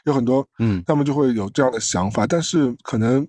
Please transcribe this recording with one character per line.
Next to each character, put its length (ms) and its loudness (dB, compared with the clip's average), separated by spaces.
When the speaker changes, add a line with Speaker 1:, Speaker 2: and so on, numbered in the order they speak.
Speaker 1:
有 80 2
很 100 0
多， 240 0
Speaker 2:
嗯。 260 0
Speaker 1:
他 80 0
们 120 2
就 80 0
会 200 2
有 160 -4
这 140 0
样 80 2
的 80 -6
想 320 -2
法， 160 0
但 140 0
是 300 0
可 140 -6
能 320 2